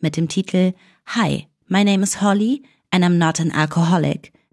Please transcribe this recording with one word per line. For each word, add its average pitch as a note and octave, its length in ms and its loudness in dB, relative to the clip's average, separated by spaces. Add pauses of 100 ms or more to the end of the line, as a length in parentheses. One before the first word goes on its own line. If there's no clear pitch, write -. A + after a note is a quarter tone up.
mit D#3 160 -4
dem D#3+ 100 -2
Titel F#3 460 0 (340)
Hi, F3 400 -2 (220)
my G3 160 2
name G3 180 2
is - 180 -4
Holly G#3 440 0 (260)
and F3+ 140 2
I'm F3 140 4
not D#3+ 200 2
an D#3+ 140 -2
alcoholic, D#3 800 0 (200)